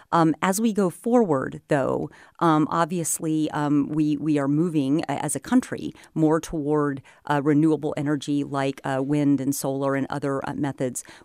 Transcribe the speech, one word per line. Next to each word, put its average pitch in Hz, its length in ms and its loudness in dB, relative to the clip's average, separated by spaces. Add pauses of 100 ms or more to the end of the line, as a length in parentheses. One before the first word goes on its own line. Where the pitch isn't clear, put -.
(140)
Um, 160 280 4
as 196 180 0
we 226 140 2
go 190 160 2
forward, 175 800 0
though, 135 420 0 (280)
um, 156 320 4
obviously, 165 800 -2
um, 147 360 0
we, 151 300 0
we 147 200 0
are 139 100 -2
moving, 151 600 0
uh, 139 140 -4
as 147 120 -4
a 135 60 -6
country - 540 -2 (180)
more 156 260 4
toward, 147 640 -2 (240)
uh, 147 180 0
renewable 151 540 2
energy 143 480 -2
like, 139 400 -4
uh, 135 180 -2
wind 143 380 2
and 139 140 -2
solar 135 400 -2
and 135 160 -2
other, 139 360 -4
uh, 147 60 -6
methods. 131 500 -4 (220)